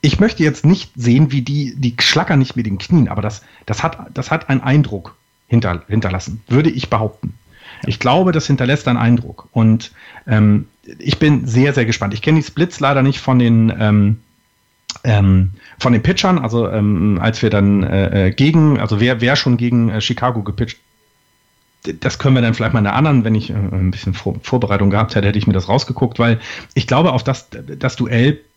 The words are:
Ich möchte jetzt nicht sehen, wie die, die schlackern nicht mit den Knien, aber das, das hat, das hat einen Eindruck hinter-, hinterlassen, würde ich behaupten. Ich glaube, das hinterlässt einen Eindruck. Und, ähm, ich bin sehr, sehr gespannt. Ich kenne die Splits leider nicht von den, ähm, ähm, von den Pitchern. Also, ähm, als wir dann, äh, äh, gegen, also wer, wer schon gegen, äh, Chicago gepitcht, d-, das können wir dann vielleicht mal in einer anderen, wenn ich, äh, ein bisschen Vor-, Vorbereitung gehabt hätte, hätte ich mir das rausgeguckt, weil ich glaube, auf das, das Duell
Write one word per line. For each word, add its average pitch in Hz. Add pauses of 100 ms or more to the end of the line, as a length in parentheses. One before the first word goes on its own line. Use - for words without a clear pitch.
Ich -
möchte 214
jetzt 151
nicht 180
sehen, 127
wie 135
die, 139
die 123
schlackern -
nicht 131
mit 117
den 98
Knien, 156
aber -
das, 107 (240)
das -
hat, 165 (160)
das -
hat 156
einen 135
Eindruck 131 (320)
hinter-, 98
hinterlassen, 101
würde 151
ich 123
behaupten. - (500)
Ich -
glaube, 175
das 156
hinterlässt 139
einen 120
Eindruck. 117
Und, 113 (340)
ähm, 107 (320)
ich -
bin 151
sehr, 127
sehr 127
gespannt. 107
Ich 110
kenne 156
die 147
Splits -
leider 139
nicht 135
von 127
den, 113
ähm, 104 (840)
ähm, 98 (280)
von 123
den 117
Pitchern. 185
Also, 113
ähm, 101
als 113
wir 110
dann, 101
äh, 95
äh, -
gegen, 151
also 107
wer, 120
wer 127
schon 123
gegen, 117
äh, 107
Chicago 120
gepitcht, 98 (1080)
d-, 98
das -
können 131
wir 127
dann 113
vielleicht 110
mal 110
in 104
einer 101
anderen, 139
wenn 110
ich, 107
äh, -
ein 95
bisschen 92
Vor-, -
Vorbereitung 101
gehabt 107
hätte, 101
hätte 101
ich 101
mir 104
das 95
rausgeguckt, 123
weil 117 (320)
ich 127
glaube, 147
auf 127
das, - (300)
das 135
Duell 123 (160)